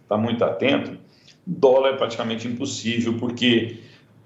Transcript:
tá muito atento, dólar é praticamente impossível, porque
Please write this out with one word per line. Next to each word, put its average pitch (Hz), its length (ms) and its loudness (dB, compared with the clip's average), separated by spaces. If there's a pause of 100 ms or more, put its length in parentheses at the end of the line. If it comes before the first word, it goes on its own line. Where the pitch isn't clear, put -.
tá 101 80 0
muito 117 280 0
atento, - 540 -2 (480)
dólar 131 440 4
é 127 60 -2
praticamente 113 520 -4
impossível, 117 720 -4
porque 117 600 0 (480)